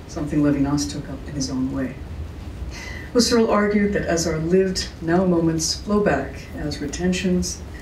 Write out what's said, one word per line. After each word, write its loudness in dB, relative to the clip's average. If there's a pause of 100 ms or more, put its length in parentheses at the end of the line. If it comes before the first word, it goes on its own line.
something 0
Levinas 2
took -8
up -10
in -10
his -4
own -2
way. -4 (1160)
Husserl 4
argued 4
that 0
as 0
our 0
lived 2 (140)
now 4
moments 2
flow 0
back 0 (120)
as -6
retentions, 0 (220)